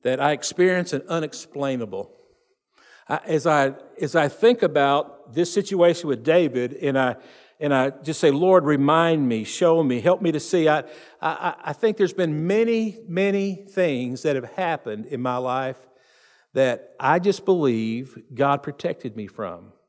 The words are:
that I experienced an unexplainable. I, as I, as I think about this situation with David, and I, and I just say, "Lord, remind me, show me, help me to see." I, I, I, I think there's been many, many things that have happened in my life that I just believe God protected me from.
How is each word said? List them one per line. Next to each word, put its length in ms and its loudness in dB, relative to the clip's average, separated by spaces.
that 160 -2
I 140 2
experienced 600 -2
an 140 -4
unexplainable. 1040 -6
I, 160 -2
as 220 -2
I, 260 2
as 160 -4
I 120 4
think 340 2
about 720 0
this 180 -2
situation 580 2
with 140 -4
David, 500 2
and 260 0
I, 160 0
and 140 0
I 160 2
just 300 -8
say, 100 6
"Lord, 360 4
remind 640 2
me, 180 -2
show 360 2
me, 180 0
help 220 0
me 100 0
to 80 -2
see." 280 0
I, 120 4
I, 40 -8
I, 420 -4
I 100 -8
think 240 -2
there's 160 0
been 320 -2
many, 600 0
many 480 -2
things 680 -4
that 120 0
have 180 -6
happened 540 -6
in 140 -8
my 160 -2
life 400 -4
that 460 0
I 180 2
just 280 0
believe 720 0
God 300 0
protected 540 -8
me 100 -10
from. 460 -12